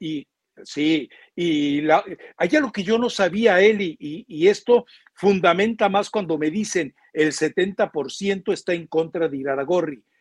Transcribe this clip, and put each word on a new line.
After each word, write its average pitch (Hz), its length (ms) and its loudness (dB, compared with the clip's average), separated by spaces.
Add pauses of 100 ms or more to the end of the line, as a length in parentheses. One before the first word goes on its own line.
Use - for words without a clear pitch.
y, 156 260 -8 (380)
sí, 151 460 -2 (260)
y 147 460 0
la, 156 200 4 (360)
hay 180 180 2
algo 269 160 0
que 202 120 -4
yo 220 120 2
no 233 140 0
sabía, 196 500 2
Eli, 196 400 2
y, 156 260 -12
y 165 220 2
esto 233 380 2 (260)
fundamenta 196 800 2
más 202 180 0
cuando 170 300 -4
me 151 120 -2
dicen 175 440 -4 (180)
el 156 200 2
setenta 185 600 -2
por 135 180 -4
ciento 196 400 -4
está 185 220 -4
en 170 140 -4
contra 160 420 -2
de 139 80 -8
Iraragorri. 139 640 -2 (180)